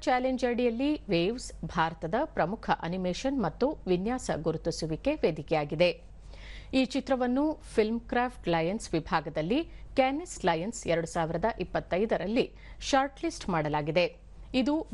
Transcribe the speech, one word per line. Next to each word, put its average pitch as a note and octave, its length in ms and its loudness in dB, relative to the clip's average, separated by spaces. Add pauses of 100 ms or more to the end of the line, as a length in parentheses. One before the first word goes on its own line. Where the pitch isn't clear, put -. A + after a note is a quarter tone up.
ಚಾಲೆಂಜ್ B3+ 440 2
ಅಡಿಯಲ್ಲಿ A#3+ 400 2 (240)
ವೇವ್ಸ್ G3 340 0 (280)
ಭಾರತದ E3 380 0 (100)
ಪ್ರಮುಖ G3 440 0 (200)
ಅನಿಮೇಷನ್ F#3 560 -2
ಮತ್ತು B3+ 340 0 (140)
ವಿನ್ಯಾಸ A3+ 360 -2 (180)
ಗುರುತಿಸುವಿಕೆ D#3+ 680 -2 (100)
ವೇದಿಕೆಯಾಗಿದೆ. D#3+ 680 2 (840)
ಈ C4 120 4
ಚಿತ್ರವನ್ನು B3+ 600 2 (280)
ಫಿಲ್ಮ್ A3 260 2
ಕ್ರಾಫ್ಟ್ - 480 -2
ಲಯನ್ಸ್ E3+ 460 0
ವಿಭಾಗದಲ್ಲಿ E3 720 0 (360)
ಕ್ಯಾನೆಸ್ C#4 460 0
ಲಯನ್ಸ್ E3+ 420 0
ಎರಡು E3 200 2
ಸಾವಿರದ E3+ 380 0 (140)
ಇಪ್ಪತ್ತೈದರಲ್ಲಿ F#3 920 0 (280)
ಶಾರ್ಟ್‌ಲಿಸ್ಟ್ C#4 680 0
ಮಾಡಲಾಗಿದೆ. D#3 760 2 (320)
ಇದು D4 340 0